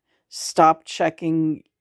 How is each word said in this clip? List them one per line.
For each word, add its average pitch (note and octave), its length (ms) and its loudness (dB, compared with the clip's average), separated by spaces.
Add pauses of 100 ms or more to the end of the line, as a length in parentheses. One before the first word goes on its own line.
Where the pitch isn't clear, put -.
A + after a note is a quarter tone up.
(300)
Stop - 540 2
checking D#3+ 800 -4 (180)